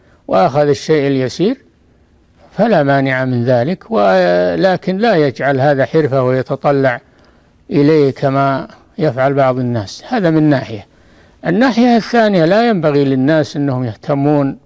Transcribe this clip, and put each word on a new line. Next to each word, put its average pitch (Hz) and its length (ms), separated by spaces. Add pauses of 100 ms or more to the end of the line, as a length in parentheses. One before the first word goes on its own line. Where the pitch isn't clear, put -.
(280)
وأخذ 147 400
الشيء 143 380
اليسير 139 500 (960)
فلا 196 300
مانع 135 420
من 123 200
ذلك، 127 460
ولكن 180 1080
لا 220 180
يجعل 139 440
هذا 135 240
حرفة 139 380
ويتطلع 131 760 (720)
إليه 143 400
كما 135 580 (300)
يفعل 139 360
بعض 131 240
الناس. 120 500
هذا 202 220
من 156 120
ناحية. 123 440 (600)
الناحية 233 500
الثانية، 208 480
لا 208 240
ينبغي 151 360
للناس 139 520
أنهم 135 280
يهتمون 139 800